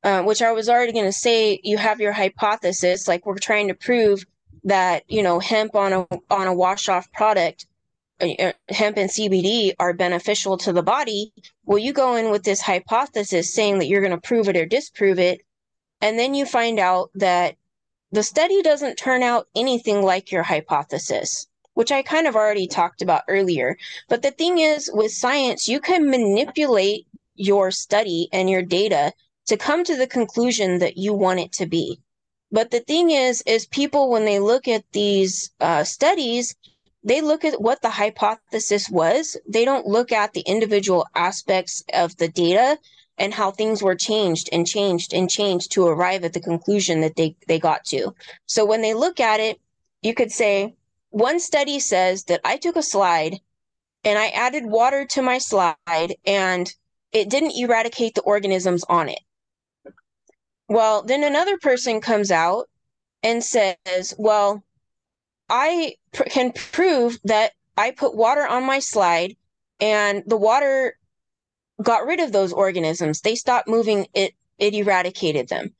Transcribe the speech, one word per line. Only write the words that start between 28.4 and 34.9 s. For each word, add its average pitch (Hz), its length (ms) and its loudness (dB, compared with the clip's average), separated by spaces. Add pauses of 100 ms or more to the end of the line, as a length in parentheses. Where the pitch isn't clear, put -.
your 190 140 2
data 175 500 0 (320)
to 214 120 0
come 311 260 0
to 349 120 -2
the 254 120 0
conclusion 226 720 0
that 180 180 -2
you 202 160 -2
want 185 260 0
it - 140 -8
to 185 120 -6
be. 165 360 -4 (500)
But 220 200 0
the 240 80 0
thing 320 320 0
is, 254 340 0
is 226 220 0
people, 277 420 0
when 220 160 2
they 202 140 2
look 233 280 0
at 220 240 0